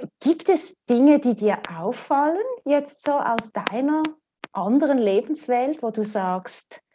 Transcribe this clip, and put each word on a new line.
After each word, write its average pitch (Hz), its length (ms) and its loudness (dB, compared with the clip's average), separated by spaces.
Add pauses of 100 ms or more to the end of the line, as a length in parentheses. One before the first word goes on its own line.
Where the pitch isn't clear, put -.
(200)
Gibt 330 280 0
es - 260 0 (160)
Dinge, 285 300 6
die 247 140 0
dir 208 240 0 (200)
auffallen, 277 580 -2 (280)
jetzt 285 400 -2
so 294 80 0
aus 226 400 -2
deiner 269 500 -2 (500)
anderen 262 460 0
Lebenswelt, 247 840 -2
wo 233 80 -4
du 220 140 -4
sagst, 185 760 -6 (140)